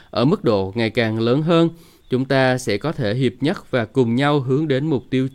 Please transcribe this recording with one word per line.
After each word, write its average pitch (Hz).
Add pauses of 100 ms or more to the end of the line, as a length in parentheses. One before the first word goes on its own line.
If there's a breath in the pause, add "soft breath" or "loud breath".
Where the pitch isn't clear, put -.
(100)
ở 113
mức 170
độ 98
ngày 113
càng 113
lớn 123
hơn. 165 (420 loud breath)
Chúng 127
ta 131
sẽ 104
có 143
thể 113
hiệp 123
nhất 156
và 120
cùng 117
nhau 143
hướng 139
đến 135
mục 139
tiêu 131